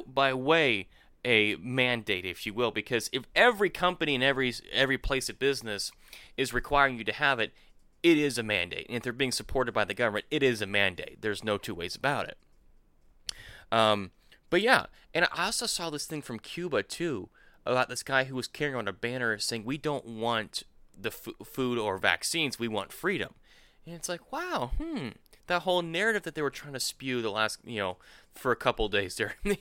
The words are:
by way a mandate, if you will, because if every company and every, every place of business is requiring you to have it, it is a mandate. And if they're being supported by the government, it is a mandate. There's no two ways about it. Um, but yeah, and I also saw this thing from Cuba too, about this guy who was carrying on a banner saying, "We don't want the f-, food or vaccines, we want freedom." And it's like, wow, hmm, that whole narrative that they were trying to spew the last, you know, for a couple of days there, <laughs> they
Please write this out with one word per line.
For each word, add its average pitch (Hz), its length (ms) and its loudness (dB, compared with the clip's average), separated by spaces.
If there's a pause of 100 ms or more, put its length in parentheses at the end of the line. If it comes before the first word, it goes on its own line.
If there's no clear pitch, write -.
by 135 280 2
way 131 540 2 (360)
a 107 320 6
mandate, 113 720 0
if 87 200 -6
you 107 60 -4
will, 113 180 2
because 110 420 -2
if 127 120 -4 (100)
every 202 360 6
company 175 440 0
and 123 80 0
every, 131 300 2 (200)
every 131 260 2
place 135 300 -2
of 107 100 -10
business 117 520 -2 (460)
is 131 160 0
requiring 135 460 2
you 110 60 -8
to 104 100 -2
have 139 260 2
it, - 120 -2 (500)
it 165 160 8
is 143 180 2
a 120 60 -2
mandate. 92 460 -2
And 120 100 -6
if 110 60 -4
they're 123 80 -2
being 127 200 -2
supported 120 400 -2
by 107 120 2
the 98 100 -2
government, 107 360 0
it 147 120 0
is 120 180 4
a 101 60 -2
mandate. 98 560 0
There's 107 200 -4
no 107 140 0
two 98 180 -8
ways 87 220 -6
about 131 320 -2
it. - 80 -14 (1400)
Um, 107 380 4 (400)
but 185 100 4
yeah, 220 260 4 (260)
and 170 200 2
I 170 140 -2
also 226 200 -2
saw 170 240 -4
this 151 160 -6
thing 151 160 -6
from 117 160 -8
Cuba 156 440 -2
too, 139 460 -4 (380)
about 127 220 2
this 123 140 -6
guy 135 220 2
who 131 120 -8
was 123 100 -4
carrying 143 300 -4
on 110 100 2
a 101 60 4
banner 117 460 -2
saying, 113 260 -4
"We 139 140 -4
don't 147 260 -2
want 113 600 -2 (340)
the 107 100 -6
f-, - 380 -10
food 123 320 -2
or 101 200 -2
vaccines, 113 600 0
we 117 100 -2
want 101 240 -4
freedom." 160 420 -4 (520)
And 165 100 -14
it's - 120 -8
like, 175 240 -8
wow, 277 460 -4
hmm, 233 300 -4 (380)
that 175 160 0
whole 180 200 2
narrative 190 400 0
that - 120 -10
they 156 60 -4
were 143 100 2
trying 147 220 -10
to 131 80 -6
spew 127 400 -2
the 113 100 0
last, 107 360 0
you 113 120 -4
know, 95 200 -2 (360)
for - 160 0
a 117 60 4
couple 117 300 0
of 98 60 -4
days 98 240 0
there, 104 220 -2
<laughs> - 60 -8
they 202 160 2